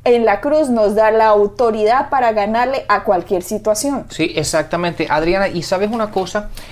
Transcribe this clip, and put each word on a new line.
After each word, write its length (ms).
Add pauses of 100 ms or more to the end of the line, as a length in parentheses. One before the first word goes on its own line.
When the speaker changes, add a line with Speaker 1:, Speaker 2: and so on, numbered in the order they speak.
Speaker 1:
en 220
la 160
cruz 280
nos 260
da 160
la 160
autoridad 840
para 220
ganarle 560
a 160
cualquier 400
situación. 640
Speaker 2:
Sí, 260
exactamente. 760
Adriana, 380
¿y 140
sabes 300
una 180
cosa? 400 (220)